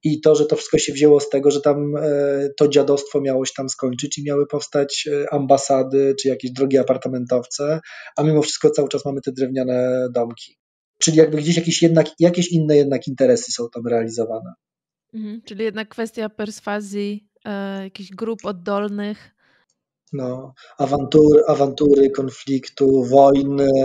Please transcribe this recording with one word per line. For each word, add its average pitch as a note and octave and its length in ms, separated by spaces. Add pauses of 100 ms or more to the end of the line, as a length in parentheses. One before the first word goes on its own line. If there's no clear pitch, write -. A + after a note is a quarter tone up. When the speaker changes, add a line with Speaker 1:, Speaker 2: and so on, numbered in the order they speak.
Speaker 1:
I D3+ 160
to, D#3 140
że D3 120
to D3+ 100
wszystko - 220
się D3 140
wzięło D3 280
z C#3+ 80
tego, C#3 220
że C#3+ 100
tam, D3 360
e, C#3+ 600
to D3 120
dziadostwo C#3+ 520
miało C3 260
się - 100
tam C3 120
skończyć C3 500
i C#3+ 60
miały C#3+ 220
powstać, D3 680
e, C#3+ 220
ambasady C3+ 840
czy C3+ 80
jakieś B2+ 220
drogie C3+ 300
apartamentowce, B2+ 1000 (360)
a C3+ 60
mimo D3+ 200
wszystko - 280
cały C#3 180
czas - 160
mamy C#3 160
te C3+ 120
drewniane B2+ 840
domki. A#2 440 (400)
Czyli D#3 180
jakby D#3 200
gdzieś D#3+ 200
jakieś E3+ 260
jednak, E3 240 (120)
jakieś F3 340
inne D#3 240
jednak C#3 300
interesy B2+ 460
są A#2+ 220
tam A#2+ 120
realizowane. A2+ 680 (600)
Speaker 2:
Mhm, A3 300
czyli A3 200
jednak G#3+ 240
kwestia A3+ 400
perswazji, G#3 1000 (160)
e, G3 380
jakichś F#3+ 280
grup A3 360
oddolnych. G3+ 840 (840)
Speaker 1:
No, C3 420 (240)
awantur-, C#3+ 720
awantury, C#3 600
konfliktu, C3+ 960
wojny. C#3 680 (140)